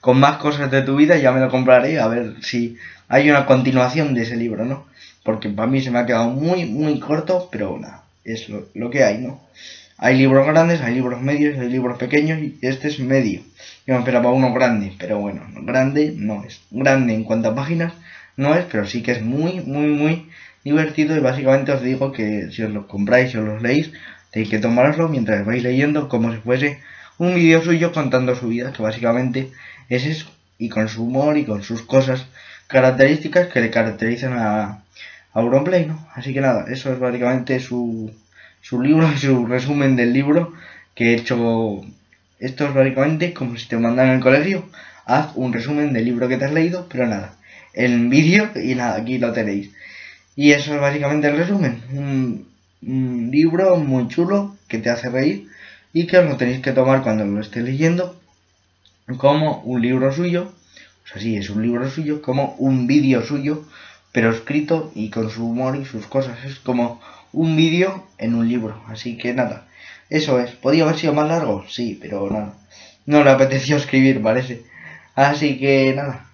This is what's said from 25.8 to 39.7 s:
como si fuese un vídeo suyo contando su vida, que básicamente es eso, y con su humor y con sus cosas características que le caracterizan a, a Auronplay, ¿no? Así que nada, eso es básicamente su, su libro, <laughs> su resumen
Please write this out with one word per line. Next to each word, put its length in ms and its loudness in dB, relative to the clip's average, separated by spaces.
como 240 0
si 60 -8
fuese 400 -2
un 160 0
vídeo 260 6
suyo 320 0
contando 440 0
su 120 -6
vida, 240 -4
que 100 -8
básicamente 680 -2
es 160 -2
eso, 240 -6
y 140 -8
con 180 -2
su 160 -8
humor 320 0
y 80 0
con 180 -6
sus 200 -8
cosas 440 0
características 800 4
que 120 0
le 100 0
caracterizan 600 -2
a, 320 -2
a 180 -12
Auronplay, 500 2
¿no? 300 -8
Así 180 -10
que 80 -2
nada, 300 0
eso 200 -6
es 80 -2
básicamente 600 -2
su, 500 -6
su 200 -6
libro, 320 4
<laughs> 60 -2
su 280 2
resumen 500 2